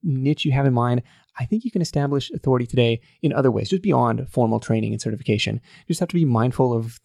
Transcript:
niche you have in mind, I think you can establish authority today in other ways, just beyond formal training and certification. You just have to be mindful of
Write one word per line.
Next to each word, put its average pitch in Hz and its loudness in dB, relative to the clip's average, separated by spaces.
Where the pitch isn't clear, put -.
niche 143 0
you 147 2
have 139 2
in 127 4
mind, 120 2
I 123 -4
think 220 -2
you 233 -8
can 180 0
establish 143 -2
authority 127 0
today 117 2
in 147 2
other 131 4
ways, 107 0
just 190 0
beyond 127 0
formal 113 2
training 110 -2
and 110 -6
certification. 107 -2
You - -14
just 165 -2
have 175 -4
to - -2
be 170 2
mindful 123 2
of 113 -6